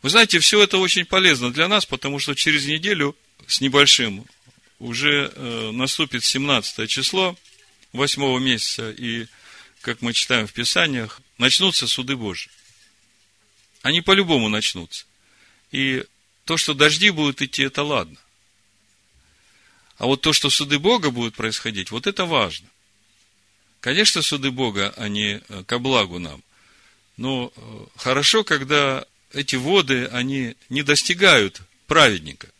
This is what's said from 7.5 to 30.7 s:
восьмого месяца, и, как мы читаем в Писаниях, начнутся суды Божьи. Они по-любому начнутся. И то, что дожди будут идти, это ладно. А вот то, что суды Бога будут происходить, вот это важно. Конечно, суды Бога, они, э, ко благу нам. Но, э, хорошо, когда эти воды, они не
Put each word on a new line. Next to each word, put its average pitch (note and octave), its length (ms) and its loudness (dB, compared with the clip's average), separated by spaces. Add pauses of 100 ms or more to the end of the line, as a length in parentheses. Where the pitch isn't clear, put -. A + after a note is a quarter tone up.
восьмого C3+ 460 0
месяца, A#2+ 540 -2
и, A#2 340 -8 (540)
как - 200 -6
мы A#2 120 -4
читаем A2+ 340 0
в - 60 -14
Писаниях, B2 680 -2 (160)
начнутся C3 520 2
суды C3 260 -2
Божьи. G#2 340 -8 (1300)
Они D3+ 180 2
по-любому E3 480 4
начнутся. G#2 560 -4 (680)
И C3+ 320 -2 (400)
то, E3 120 -4
что D#3 180 -2
дожди D3+ 360 4
будут D3+ 320 -2
идти, C#3 220 -2
это C3+ 180 -4
ладно. A2+ 360 -4 (1800)
А - 100 -4
вот C3+ 140 2
то, D#3 120 0
что C#3+ 160 0
суды C#3+ 300 0
Бога F3+ 320 2
будут A#2+ 240 -4
происходить, G#2+ 560 -6
вот A#2+ 160 -6
это G3 180 -2
важно. A#2+ 440 -2 (1120)
Конечно, E3+ 420 2
суды C#3 300 -2
Бога, G#2 440 -2
они, G#2 520 -4
э, F#2+ 160 -14
ко A#2+ 160 -4
благу G#2+ 400 0
нам. D2+ 240 -14 (720)
Но, B2 400 -6
э, A2 300 -18 (100)
хорошо, D3 480 2
когда C#3 600 0 (280)
эти C#3 240 -4
воды, C3+ 500 2
они B2 500 -4 (120)
не C#3 140 -4